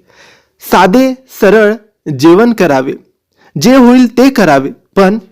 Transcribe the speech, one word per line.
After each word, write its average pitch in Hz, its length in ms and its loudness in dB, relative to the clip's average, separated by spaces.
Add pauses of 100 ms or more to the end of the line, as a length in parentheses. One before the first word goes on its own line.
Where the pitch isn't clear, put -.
(640)
साधे 233 500 0 (280)
सरळ 208 320 0 (460)
जेवण 180 340 2
करावे, 147 400 -4 (600)
जे 202 200 0
होईल 247 320 4 (100)
ते 262 120 2
करावे, 151 400 -2 (260)
पण 196 220 0 (140)